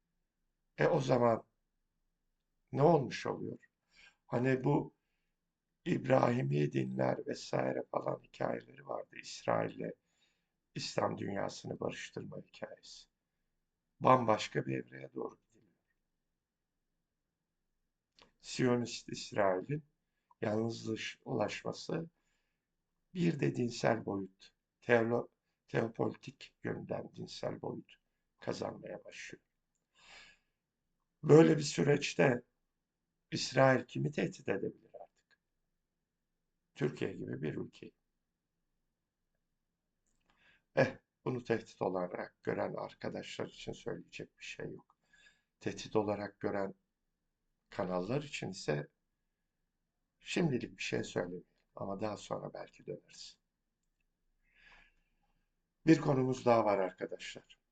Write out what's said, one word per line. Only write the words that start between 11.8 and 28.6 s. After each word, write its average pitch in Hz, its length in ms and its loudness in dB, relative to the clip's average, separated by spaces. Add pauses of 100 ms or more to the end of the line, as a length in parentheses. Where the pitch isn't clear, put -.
barıştırma - 580 -8
hikayesi. - 680 -16 (920)
Bambaşka 127 680 4
bir - 120 -4
evreye 67 360 -14
doğru - 220 -8
gidiliyor. - 380 -20 (2750)
Siyonist 123 680 0
İsrail'in 104 760 -2 (560)
yalnızlaşması 113 1700 -4 (1080)
bir 165 260 2
de 135 160 2
dinsel 120 500 0
boyut, 98 460 -8 (300)
teolo-, 120 460 4 (400)
teopolitik - 840 -4 (100)
yönden - 520 -6
dinsel - 460 -8
boyut - 360 -8 (420)
kazanmaya - 640 -8